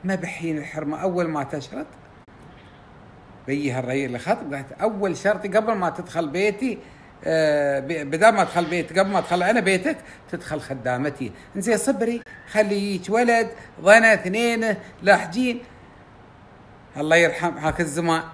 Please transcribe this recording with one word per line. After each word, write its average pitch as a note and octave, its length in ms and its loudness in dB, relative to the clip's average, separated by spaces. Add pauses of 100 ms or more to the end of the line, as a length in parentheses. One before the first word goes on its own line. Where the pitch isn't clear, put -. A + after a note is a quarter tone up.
ما F#3+ 120 -2
بحين E3 420 -6
الحرمة D3+ 440 -8
أول F3 260 0
ما D3+ 160 -4
تشرط E3 440 -8 (1600)
بيها C3+ 320 -2
الرأي C3 260 -2
اللي A#2+ 140 -6
خاطب، D#3 340 -4
قالت: C3+ 180 -10
"أول G3 460 -2
شرطي G3+ 300 0
قبل G#3+ 260 2
ما F3+ 160 0
تدخل E3 380 -6
بيتي، G3+ 500 -2 (460)
آه، D3 560 2
ب-، C#3+ 320 -6
بدال G#3 240 6
ما G3 60 2
أدخل F3 240 0
بيت، D#3+ 340 -2
قبل G3 100 4
ما G3 100 2
أدخل F3+ 240 0
أنا A3+ 160 2
بيتك، F#3+ 380 0 (340)
تدخل D3+ 300 -8
خدامتي." B2+ 720 -4 (240)
إنزين G3+ 220 0
صبري، A#3 440 0 (300)
خلي G3+ 440 0
يجيك F3+ 140 -8
ولد، A3+ 420 2 (300)
ظنة، A3 320 8
اثنين، A3 600 0 (260)
لاحجين. G3+ 600 2 (1400)
الله D#3 180 2
يرحم E3+ 420 2
هاك D#3 240 -2
الزمان. E3 420 -2 (100)